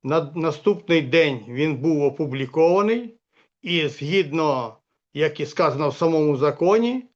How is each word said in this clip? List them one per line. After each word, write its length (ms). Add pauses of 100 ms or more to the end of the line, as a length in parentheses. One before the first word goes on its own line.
На 320
наступний 640
день 460
він 280
був 280
опублікований, 1120 (440)
і 260
згідно, 920 (360)
як 260
і 60
сказано 440
в 80
самому 400
законі 680 (100)